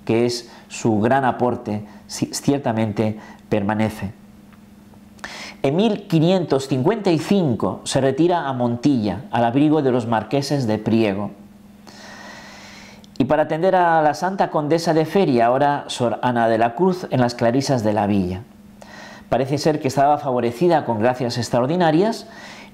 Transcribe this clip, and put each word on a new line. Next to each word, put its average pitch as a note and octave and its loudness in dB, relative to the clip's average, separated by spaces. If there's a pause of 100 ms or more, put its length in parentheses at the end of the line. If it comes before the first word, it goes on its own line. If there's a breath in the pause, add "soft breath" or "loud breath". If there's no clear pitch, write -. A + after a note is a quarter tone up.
que A2+ 2
es A#2+ -4 (180 loud breath)
su A2 0
gran C3 2
aporte, A2 -2 (240 loud breath)
ci-, - -6
ciertamente A2 -2 (300 loud breath)
permanece. G#2+ -2 (1500 loud breath)
En C#3 2
mil G#3+ 0
quinientos E3 2
cincuenta F#3+ 0
y D#3+ 2
cinco D3 0
se - 0
retira D3+ 2
a C3+ -4
Montilla, A#2+ 0
al A#2+ 0
abrigo D3 2
de C3 2
los A#2+ 0
marqueses C3 -2
de G#2+ 0
Priego. G#2 0 (1900 loud breath)
Y - 2
para D3+ 2
atender E3 0
a E3 4
la D3 2
Santa F#3 -2
Condesa D#3+ 0
de D#3 2
Feria, D3+ 2
ahora C#3 2
Sor A2+ -2
Ana A#2+ 2
de A2+ 2
la A#2 0
Cruz, F3+ 0
en C3 0
las A#2+ 2
Clarisas B2 0
de G#2+ 0
la G#2 0
Villa. G2 -2 (880 loud breath)
Parece C3 0
ser D3+ 0
que C3+ -2
estaba C#3+ 2
favorecida C3 0
con A2+ -2
gracias B2 0
extraordinarias D#3+ 0 (460 loud breath)